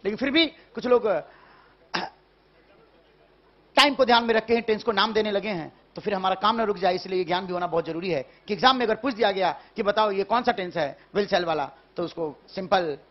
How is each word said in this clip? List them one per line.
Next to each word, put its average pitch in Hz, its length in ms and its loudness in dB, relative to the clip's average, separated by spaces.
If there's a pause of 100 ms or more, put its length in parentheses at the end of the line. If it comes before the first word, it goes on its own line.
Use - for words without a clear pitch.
लेकिन 208 120 -4
फिर 277 140 -2
भी 320 140 4
कुछ - 400 -12
लोग, 240 200 2
अ, 175 160 0 (2500)
time 277 200 6
को 262 100 4
ध्यान 233 180 4
में 226 120 2
रख 220 100 2
के 233 160 2
टेंस 214 220 -2
को 233 80 0
नाम 214 220 2
देने 214 180 0
लगे 196 180 -2
हैं, 160 240 -6 (220)
तो 175 60 -12
फिर 208 120 -2
हमारा 190 220 0
काम 208 200 2
ना 226 80 0
रुक 202 140 -2
जाए। 180 180 2
इसलिए 185 240 -4
ये 180 60 -2
ज्ञान 175 200 -2
भी 180 80 -6
होना 175 140 -4
बहुत 165 180 -2
जरूरी 165 260 -6
है 139 120 -2 (240)
कि 208 60 -4
exam 247 240 4
में 247 80 0
अगर 214 100 0
पूछ 269 180 -4
दिया 208 180 2
गया 185 300 -2 (140)
कि 220 80 -4
बताओ 208 280 2
ये 196 120 -2
कौन 233 200 -2
सा 240 80 0
टेंस 180 260 -6
है 147 220 -4 (160)
will 202 120 0
shall 180 160 0
वाला, 151 280 -2 (260)
तो 175 60 -4
उसको 156 400 -8 (120)
simple 175 420 0 (120)